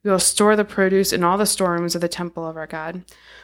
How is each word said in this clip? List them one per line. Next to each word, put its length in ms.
We 80
will 80
store 360
the 80
produce 480
in 120
all 160
the 80
storerooms 480
of 60
the 60
temple 400
of 80
our 120
God. 360